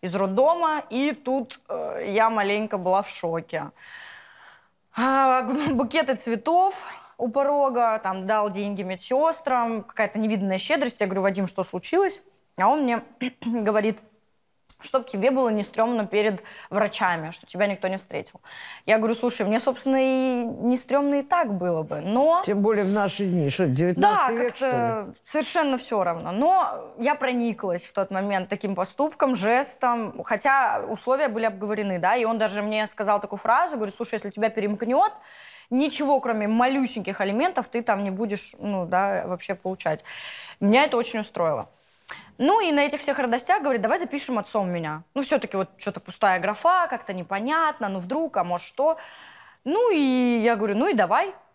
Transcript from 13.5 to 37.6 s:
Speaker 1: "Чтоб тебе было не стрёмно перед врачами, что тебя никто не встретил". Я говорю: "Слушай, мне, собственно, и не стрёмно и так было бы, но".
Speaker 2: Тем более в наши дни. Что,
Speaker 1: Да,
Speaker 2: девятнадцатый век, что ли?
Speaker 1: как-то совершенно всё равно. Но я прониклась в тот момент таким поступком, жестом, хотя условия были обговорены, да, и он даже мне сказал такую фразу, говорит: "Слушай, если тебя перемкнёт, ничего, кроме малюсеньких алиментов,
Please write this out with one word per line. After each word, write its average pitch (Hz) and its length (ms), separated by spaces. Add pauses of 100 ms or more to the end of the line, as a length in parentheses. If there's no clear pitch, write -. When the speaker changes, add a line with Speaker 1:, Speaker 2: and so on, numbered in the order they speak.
Speaker 1:
"Чтоб - 260
тебе 208 240
было 254 180
не 214 140
стрёмно 226 440
перед 208 360 (280)
врачами, 185 600
что - 160
тебя 196 220
никто 196 200
не 190 80
встретил". - 440 (460)
Я 220 120
говорю: 220 160
"Слушай, 226 320
мне, 214 140
собственно, 269 360
и 262 480
не 233 320
стрёмно 285 440
и - 20
так 285 320
было 175 280
бы, 156 200
но". 285 420
Speaker 2:
Тем 202 160
более 208 240
в 190 80
наши 202 320
дни. 175 240
Что, 175 180
Speaker 1:
Да, 131 80
Speaker 2:
девятнадцатый 233 640
век, 240 200
что 269 100
ли? 262 60
Speaker 1:
как-то 226 420 (100)
совершенно 302 540
всё 220 260
равно. 165 280
Но 320 680
я 262 160
прониклась 233 680
в - 100
тот 196 160
момент 196 400
таким 196 240
поступком, 262 640
жестом, 240 840
хотя 226 680
условия 262 380
были 226 180
обговорены, 202 520
да, 185 180
и 240 80
он 226 140
даже 208 240
мне 214 240
сказал 208 340
такую 202 180
фразу, 294 380
говорит: 214 180
"Слушай, 233 220
если 208 140
тебя 214 200
перемкнёт, 220 600 (580)
ничего, 277 500
кроме 226 260
малюсеньких 233 760
алиментов, 220 480